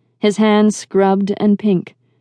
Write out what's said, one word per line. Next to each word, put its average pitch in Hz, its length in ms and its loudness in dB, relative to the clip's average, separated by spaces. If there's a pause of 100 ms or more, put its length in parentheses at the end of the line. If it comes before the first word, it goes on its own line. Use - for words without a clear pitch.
(180)
his 208 200 -2
hands 214 360 2
scrubbed 196 640 -2
and 202 240 0
pink, 202 340 -2 (260)